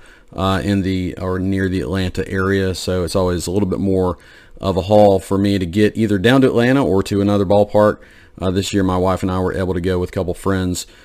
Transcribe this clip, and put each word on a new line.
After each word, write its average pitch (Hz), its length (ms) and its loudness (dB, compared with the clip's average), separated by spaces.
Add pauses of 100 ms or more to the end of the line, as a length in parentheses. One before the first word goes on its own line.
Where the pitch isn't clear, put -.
(320)
uh, 95 320 -2
in 98 200 0
the, 92 340 -4
or 92 220 -4
near 95 300 0
the 90 120 -2
Atlanta 90 480 -4
area, 95 460 0
so 92 280 -2
it's 82 120 -4
always 90 320 0
a 87 40 -6
little 98 160 0
bit - 120 -2
more 92 400 0 (420)
of 92 160 -2
a 92 40 0
haul 101 360 6
for 98 220 -2
me 101 180 2
to 92 80 -4
get 104 320 0
either 104 220 0
down 127 220 4
to 127 60 6
Atlanta 123 380 2
or 95 160 2
to 101 180 -2
another 101 280 2
ballpark. 104 520 2 (400)
Uh, 92 120 -2
this 95 220 -4
year, 98 100 2
my 92 140 0
wife 92 260 0
and 92 80 -2
I 92 80 -2
were 92 180 -2
able 92 160 -2
to 90 80 -4
go 92 160 -2
with 90 120 -4
a - 40 -16
couple 90 220 -4
friends 92 500 -4 (200)